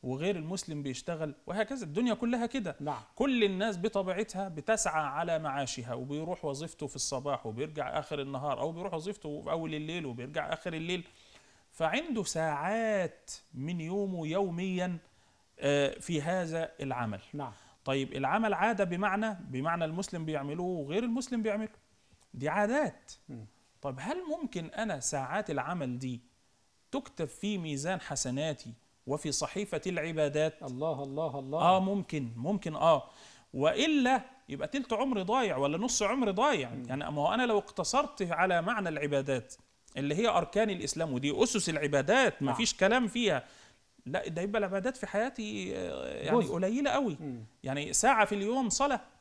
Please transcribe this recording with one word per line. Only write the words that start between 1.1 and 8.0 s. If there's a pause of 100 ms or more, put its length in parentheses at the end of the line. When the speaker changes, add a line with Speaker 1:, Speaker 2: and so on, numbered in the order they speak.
Speaker 1:
وهكذا،
الدنيا
كلها
كده.
Speaker 2:
نعم. (140)
Speaker 1:
كل
الناس
بطبيعتها
بتسعى
على
معاشها،
وبيروح
وظيفته
في
الصباح
وبيرجع
آخر